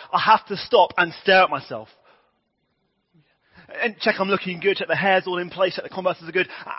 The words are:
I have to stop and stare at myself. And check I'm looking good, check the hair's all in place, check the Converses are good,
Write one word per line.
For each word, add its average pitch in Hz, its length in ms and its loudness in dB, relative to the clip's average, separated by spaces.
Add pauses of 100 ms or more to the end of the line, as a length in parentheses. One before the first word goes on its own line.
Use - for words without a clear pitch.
(140)
I 180 60 4
have 214 260 4
to 202 100 -8
stop 180 420 2
and 175 180 0
stare 190 260 4
at 175 80 4
myself. 123 400 -8 (1900)
And 220 160 -4
check 214 180 0
I'm 196 120 -2
looking 185 320 -4
good, 190 160 2
check 185 100 -6
the 160 80 0
hair's 185 320 2
all 180 120 -4
in 175 100 -8
place, 180 260 -2
check - 80 -8
the - 60 -12
Converses 180 400 -6
are - 20 -14
good, 180 160 -2 (320)